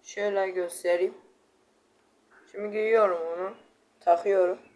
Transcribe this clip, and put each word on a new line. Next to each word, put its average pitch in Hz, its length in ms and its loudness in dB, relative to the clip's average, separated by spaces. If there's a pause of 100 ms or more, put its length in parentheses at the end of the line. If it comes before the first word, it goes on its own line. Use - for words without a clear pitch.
Şöyle 196 460 -2
göstereyim. 175 680 -2 (1300)
Şimdi 208 200 -10
giyiyorum 214 480 2 (180)
onu. 185 140 -6 (480)
Takıyorum. 180 580 2 (180)